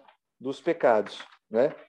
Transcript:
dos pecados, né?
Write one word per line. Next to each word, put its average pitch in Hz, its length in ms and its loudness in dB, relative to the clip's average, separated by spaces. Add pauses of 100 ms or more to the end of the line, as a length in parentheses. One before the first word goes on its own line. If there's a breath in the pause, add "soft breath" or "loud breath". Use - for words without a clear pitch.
(400)
dos 131 220 -8
pecados, 123 600 0 (280)
né? 120 260 0 (140)